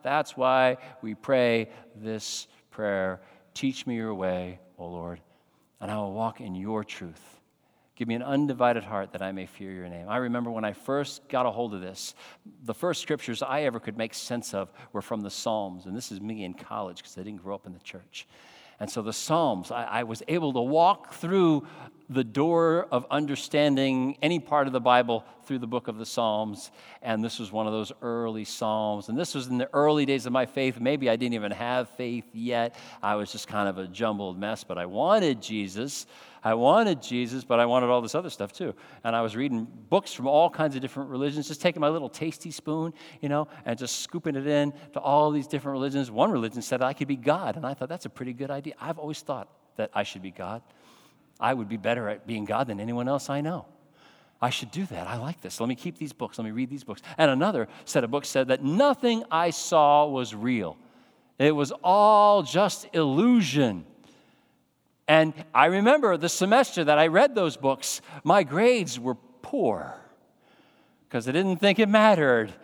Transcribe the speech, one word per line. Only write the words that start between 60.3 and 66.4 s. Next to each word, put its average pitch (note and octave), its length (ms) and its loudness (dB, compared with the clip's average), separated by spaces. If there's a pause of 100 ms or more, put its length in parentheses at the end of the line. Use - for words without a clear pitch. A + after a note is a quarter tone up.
real. G#2+ 440 -2 (600)
It D3+ 180 6
was C#3+ 160 0 (120)
all G#3 580 8
just E3+ 520 0
illusion. D3 920 4 (1200)
And D#3 260 6 (200)
I C3 140 8
remember G#3 500 4
the D#3 100 0
semester G3 560 4